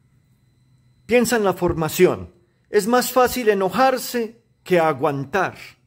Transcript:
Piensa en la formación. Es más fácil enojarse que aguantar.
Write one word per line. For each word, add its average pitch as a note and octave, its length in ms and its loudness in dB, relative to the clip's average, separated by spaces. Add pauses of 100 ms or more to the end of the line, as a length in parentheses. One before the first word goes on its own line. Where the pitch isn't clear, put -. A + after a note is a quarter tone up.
(1040)
Piensa A#3+ 300 2
en G#3+ 80 0
la F#3 100 2
formación. D#3 800 0 (380)
Es G#3 160 0
más A#3+ 240 0
fácil B3 380 0
enojarse A3 920 -2 (220)
que F3+ 160 0
aguantar. C#3+ 760 -2 (320)